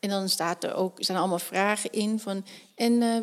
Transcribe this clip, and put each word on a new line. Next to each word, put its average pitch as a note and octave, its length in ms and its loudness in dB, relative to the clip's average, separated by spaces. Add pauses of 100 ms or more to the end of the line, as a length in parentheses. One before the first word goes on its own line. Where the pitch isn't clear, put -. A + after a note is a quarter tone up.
En G3+ 100 -2
dan G3 180 -2
staat E3+ 360 -2
er - 100 -4
ook, F#3 280 -2
staan F#3 140 0
allemaal F3+ 220 2
vragen G3+ 540 0
in G#3+ 280 0
van, G3 240 -6 (300)
en, A#3+ 280 4
eh, A#3 200 2